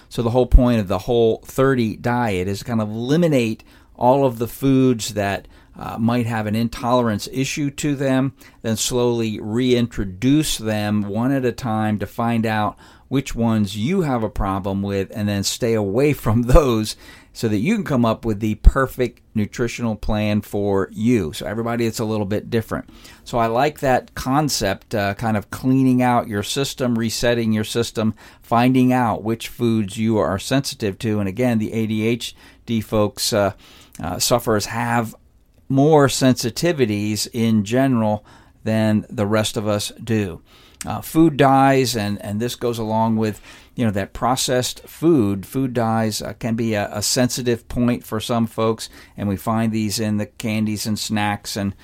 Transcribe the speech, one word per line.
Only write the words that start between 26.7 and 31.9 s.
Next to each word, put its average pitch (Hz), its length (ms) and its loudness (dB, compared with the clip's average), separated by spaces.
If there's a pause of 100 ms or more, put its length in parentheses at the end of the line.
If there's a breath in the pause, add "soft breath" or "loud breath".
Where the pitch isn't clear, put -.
resetting 117 540 0
your 107 120 0
system, 113 500 -2 (280 loud breath)
finding 127 500 4
out 120 300 0
which 113 260 -4
foods 110 500 -2
you 110 200 0
are 92 200 0
sensitive 113 640 -4
to. 107 200 -2
And 98 80 -2
again, 117 300 0
the 107 140 -4
A 113 140 -2
D 107 200 0